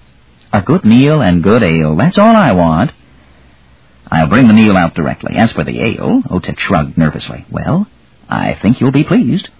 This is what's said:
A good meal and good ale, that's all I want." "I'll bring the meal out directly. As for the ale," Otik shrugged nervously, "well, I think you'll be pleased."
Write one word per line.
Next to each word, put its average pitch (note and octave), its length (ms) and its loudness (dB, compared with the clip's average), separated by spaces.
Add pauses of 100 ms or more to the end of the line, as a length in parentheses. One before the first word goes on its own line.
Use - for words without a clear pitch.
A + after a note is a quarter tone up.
(500)
A G#2 120 -2
good E3 240 -2
meal C3+ 340 4
and F2+ 220 2
good A2+ 200 2
ale, D#2+ 320 0
that's A#2+ 220 0
all A3 180 4
I F#3 180 4
want." F2 400 0 (1200)
"I'll D#2+ 180 -2
bring B2+ 140 4
the A2 160 6
meal G#2+ 140 4
out E2+ 180 0
directly. - 420 -6
As A2+ 160 0
for D#2 120 -4
the C2+ 160 -8
ale," D3+ 480 -2
Otik - 320 -6
shrugged D2+ 380 -2
nervously, - 500 -4
"well, C3+ 380 -4 (420)
I G#1 320 -4
think G#2+ 180 0
you'll C3 220 0
be D#3 120 -4
pleased." G3 360 -2 (120)